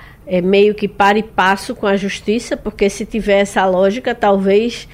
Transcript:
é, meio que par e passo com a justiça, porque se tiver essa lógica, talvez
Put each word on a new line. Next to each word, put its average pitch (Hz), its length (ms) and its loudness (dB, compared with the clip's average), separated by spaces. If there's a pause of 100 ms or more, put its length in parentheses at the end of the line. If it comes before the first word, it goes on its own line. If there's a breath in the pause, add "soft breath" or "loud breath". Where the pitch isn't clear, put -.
(280 loud breath)
é, 180 160 0
meio 202 320 4
que 208 120 -4
par 202 300 0
e 220 60 0
passo 196 520 -2
com - 120 -6
a 196 100 2
justiça, 202 580 -4
porque 208 360 -2
se 208 160 -8
tiver 202 340 0
essa 202 240 0
lógica, 196 500 0
talvez 202 800 0